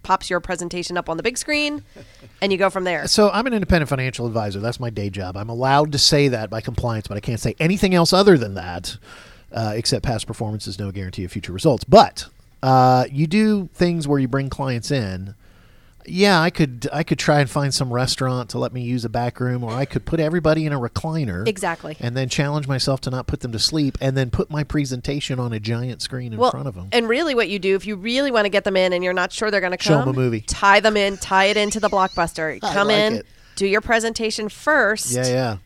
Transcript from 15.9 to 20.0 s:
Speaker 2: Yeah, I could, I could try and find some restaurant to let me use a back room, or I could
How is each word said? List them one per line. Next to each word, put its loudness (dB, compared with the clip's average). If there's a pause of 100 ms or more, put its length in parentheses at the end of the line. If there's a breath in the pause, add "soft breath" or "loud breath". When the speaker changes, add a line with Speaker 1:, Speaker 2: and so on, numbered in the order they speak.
Speaker 2:
Yeah, 4
I 2
could, -2
I -2
could 0
try 4
and 2
find 0
some -2
restaurant -2
to -4
let -2
me -6
use -2
a -4
back -2
room, -2
or -4
I -2
could -4